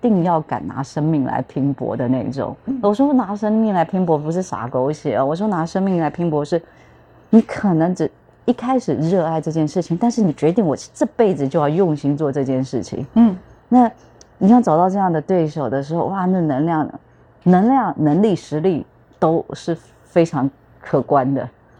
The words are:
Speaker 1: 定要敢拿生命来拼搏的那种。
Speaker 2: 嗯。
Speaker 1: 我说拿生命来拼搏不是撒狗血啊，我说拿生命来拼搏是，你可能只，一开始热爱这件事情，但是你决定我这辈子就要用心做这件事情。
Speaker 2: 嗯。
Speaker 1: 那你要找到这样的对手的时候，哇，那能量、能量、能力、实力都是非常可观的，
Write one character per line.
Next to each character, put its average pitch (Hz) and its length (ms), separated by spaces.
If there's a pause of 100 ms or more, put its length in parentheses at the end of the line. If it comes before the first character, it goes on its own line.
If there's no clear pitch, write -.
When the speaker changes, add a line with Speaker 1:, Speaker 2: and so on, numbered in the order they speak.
Speaker 1:
定 208 220
要 170 160
敢 110 260
拿 101 160
生 147 220
命 151 220
来 123 160
拼 139 320
搏 127 200
的 120 140
那 127 220
种。 131 260 (100)
Speaker 2:
嗯。 262 160
Speaker 1:
我 202 120
说 277 200
拿 208 220
生 208 160
命 220 220
来 175 100
拼 185 220
搏 165 120
不 151 140
是 175 100
撒 113 240
狗 131 240
血 151 280
啊， 131 80
我 147 100
说 190 120
拿 175 180
生 190 180
命 190 160
来 156 100
拼 175 200
搏 147 140
是， 165 180 (680)
你 226 120
可 - 320
能 165 200
只， 165 160 (360)
一 240 80
开 254 260
始 175 140
热 165 320
爱 160 160
这 156 100
件 156 160
事 175 140
情， 185 160
但 233 120
是 233 120
你 185 100
决 151 220
定 214 120
我 147 80 (200)
这 - 120 (120)
辈 202 180
子 139 100
就 139 140
要 147 80
用 160 260
心 147 220
做 143 160
这 139 140
件 131 180
事 131 180
情。 - 240 (100)
Speaker 2:
嗯。 220 220 (300)
Speaker 1:
那 240 240 (460)
你 196 160
要 247 80
找 160 160
到 180 120
这 190 80
样 190 140
的 160 80
对 170 260
手 147 240
的 139 140
时 143 100
候， 165 120
哇， 185 200
那 185 140
能 151 260
量、 165 240 (540)
能 180 240
量、 247 300
能 151 260
力、 220 100
实 151 280
力 165 240 (340)
都 160 320
是 - 260 (280)
非 170 200
常 139 240 (300)
可 - 220
观 139 320
的， 131 160 (300)